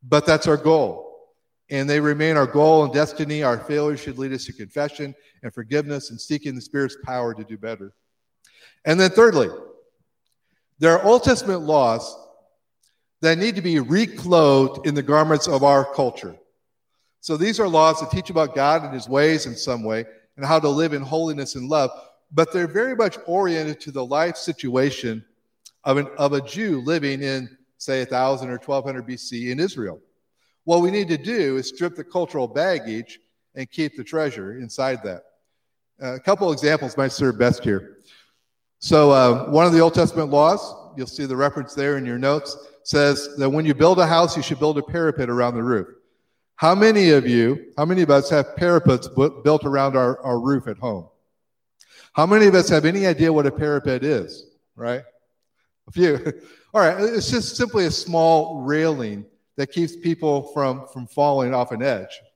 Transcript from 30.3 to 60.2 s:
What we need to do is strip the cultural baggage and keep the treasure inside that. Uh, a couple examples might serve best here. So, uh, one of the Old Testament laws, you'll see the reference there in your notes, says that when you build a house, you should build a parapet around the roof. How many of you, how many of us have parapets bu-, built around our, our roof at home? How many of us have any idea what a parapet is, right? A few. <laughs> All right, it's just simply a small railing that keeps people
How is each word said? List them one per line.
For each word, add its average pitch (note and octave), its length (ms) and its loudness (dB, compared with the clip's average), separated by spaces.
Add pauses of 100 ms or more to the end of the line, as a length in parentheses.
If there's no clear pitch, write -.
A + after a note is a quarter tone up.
What E3+ 160 4
we F3+ 100 0
need G3 160 -2
to E3 100 -2
do D#3 400 -4
is C3 120 -6
strip F3 260 -8
the D3+ 80 -14
cultural D#3+ 440 -4
baggage A#2+ 720 -4 (360)
and C3 160 -12
keep D3+ 240 -6
the B2+ 80 -12
treasure A#2 560 -6
inside B2+ 440 -6
that. F#2 200 -12 (800)
Uh, C3 140 -10
a C3 40 -14
couple F#3+ 320 0
examples D3 460 0
might C3+ 160 -2
serve B2 260 0
best A#2+ 240 2
here. - 340 -4 (840)
So, D3+ 320 6
uh, B2+ 380 4
one D#3 160 4
of E3+ 80 4
the E3 60 6
Old E3 160 4
Testament D#3+ 340 0
laws, D#3 460 2 (200)
you'll B2+ 120 -10
see D3 180 -10
the C3 100 -6
reference C#3 380 -2
there C#3+ 240 -2
in C3 80 -6
your A#2+ 140 -6
notes, C#3+ 380 -2 (260)
says C#3+ 540 0
that C#3 120 0
when D3+ 160 0
you D3+ 80 2
build D#3+ 260 6
a F3 60 6
house, E3 320 2
you C#3+ 60 -4
should C#3+ 160 -6
build D3 180 0
a C#3+ 60 -4
parapet D3 460 -4
around A#2+ 260 0
the A#2 80 -4
roof. A#2 240 -2 (720)
How E3 180 4
many G3+ 360 6
of C3+ 160 6
you, A#2+ 500 2
how D3 80 0
many F3+ 160 0
of D#3 80 2
us C#3 200 6
have C#3+ 280 0
parapets D#3+ 500 2
bu-, C3 360 -2
built D3+ 200 2
around C#3 320 0
our, B2+ 260 0
our B2 180 -2
roof B2+ 280 -2
at G#2+ 100 -8
home? G#2 300 -8 (1080)
How D3+ 120 2
many G#3 220 6
of F#3+ 80 6
us F3 140 4
have D3+ 140 4
any F#3+ 220 0
idea E3 260 2
what D3+ 140 2
a C#3 60 0
parapet C#3 520 -4
is, C3+ 420 -4 (300)
right? A#2+ 280 -8 (840)
A - 40 -20
few. D#3 420 0 (220)
<laughs> - 180 -20
All G#3+ 80 4
right, F3+ 180 4
it's A3 320 -2
just B3 240 -4
simply A3 300 -2
a D#3 60 -2
small E3 720 2
railing C3 640 -4 (300)
that C#3 160 -6
keeps E3+ 240 -4
people D3+ 580 -2